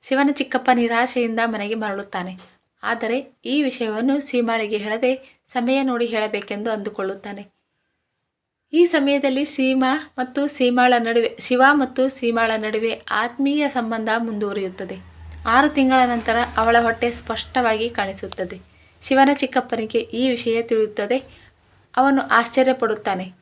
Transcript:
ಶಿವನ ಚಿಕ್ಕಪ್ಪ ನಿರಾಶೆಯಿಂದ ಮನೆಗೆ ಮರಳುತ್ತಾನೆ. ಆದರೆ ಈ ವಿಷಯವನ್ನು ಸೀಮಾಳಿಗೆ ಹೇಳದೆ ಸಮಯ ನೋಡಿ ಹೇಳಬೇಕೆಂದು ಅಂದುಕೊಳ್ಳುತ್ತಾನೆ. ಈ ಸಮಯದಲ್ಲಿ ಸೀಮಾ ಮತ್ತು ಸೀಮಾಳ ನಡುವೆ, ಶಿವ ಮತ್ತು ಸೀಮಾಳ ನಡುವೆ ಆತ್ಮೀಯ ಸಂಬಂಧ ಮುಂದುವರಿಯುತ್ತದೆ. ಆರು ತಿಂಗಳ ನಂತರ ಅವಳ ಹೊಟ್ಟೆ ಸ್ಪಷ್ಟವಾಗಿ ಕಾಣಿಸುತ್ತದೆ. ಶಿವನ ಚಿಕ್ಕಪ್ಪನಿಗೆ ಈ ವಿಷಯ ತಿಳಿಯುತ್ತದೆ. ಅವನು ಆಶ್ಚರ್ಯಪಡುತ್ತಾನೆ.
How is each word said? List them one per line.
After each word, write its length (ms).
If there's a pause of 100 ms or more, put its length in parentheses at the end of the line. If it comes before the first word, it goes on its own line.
ಶಿವನ 240
ಚಿಕ್ಕಪ್ಪ 420
ನಿರಾಶೆಯಿಂದ 680
ಮನೆಗೆ 300
ಮರಳುತ್ತಾನೆ. 640 (460)
ಆದರೆ 600
ಈ 180
ವಿಷಯವನ್ನು 580
ಸೀಮಾಳಿಗೆ 560
ಹೇಳದೆ 680 (100)
ಸಮಯ 300
ನೋಡಿ 240
ಹೇಳಬೇಕೆಂದು 640
ಅಂದುಕೊಳ್ಳುತ್ತಾನೆ. 760 (1300)
ಈ 120
ಸಮಯದಲ್ಲಿ 600
ಸೀಮಾ 760
ಮತ್ತು 300
ಸೀಮಾಳ 500
ನಡುವೆ, 420
ಶಿವ 300
ಮತ್ತು 380
ಸೀಮಾಳ 480
ನಡುವೆ 540
ಆತ್ಮೀಯ 580
ಸಂಬಂಧ 400 (100)
ಮುಂದುವರಿಯುತ್ತದೆ. 920 (360)
ಆರು 220
ತಿಂಗಳ 380
ನಂತರ 300 (200)
ಅವಳ 260
ಹೊಟ್ಟೆ 280
ಸ್ಪಷ್ಟವಾಗಿ 800
ಕಾಣಿಸುತ್ತದೆ. 680 (440)
ಶಿವನ 320
ಚಿಕ್ಕಪ್ಪನಿಗೆ 640
ಈ 320
ವಿಷಯ 320
ತಿಳಿಯುತ್ತದೆ. 600 (720)
ಅವನು 260
ಆಶ್ಚರ್ಯಪಡುತ್ತಾನೆ. 1200